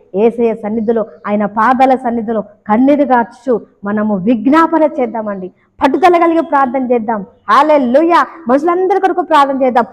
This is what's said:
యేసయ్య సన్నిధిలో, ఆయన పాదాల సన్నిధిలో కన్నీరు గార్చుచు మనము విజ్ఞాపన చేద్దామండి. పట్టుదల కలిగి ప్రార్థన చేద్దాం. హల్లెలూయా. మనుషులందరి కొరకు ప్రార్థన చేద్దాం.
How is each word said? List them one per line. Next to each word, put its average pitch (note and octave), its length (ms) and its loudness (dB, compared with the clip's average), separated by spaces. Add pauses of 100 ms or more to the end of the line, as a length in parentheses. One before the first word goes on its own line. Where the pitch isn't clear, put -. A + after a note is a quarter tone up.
(160)
యేసయ్య A3+ 400 0
సన్నిధిలో, A3 500 -4 (220)
ఆయన G#3 180 -2
పాదాల A#3+ 500 2
సన్నిధిలో A#3 460 -4
కన్నీరు B3+ 600 0
గార్చుచు A#3+ 600 -2 (220)
మనము G#3+ 320 -2
విజ్ఞాపన C4+ 680 2
చేద్దామండి. A3 680 -4 (300)
పట్టుదల E4 360 2
కలిగి E4 240 0
ప్రార్థన C4+ 500 -2
చేద్దాం. A3 340 -2 (240)
హల్లెలూయా. C#4+ 760 2 (200)
మనుషులందరి F4 520 0
కొరకు F4+ 220 -2
ప్రార్థన C#4 420 2
చేద్దాం. B3 300 0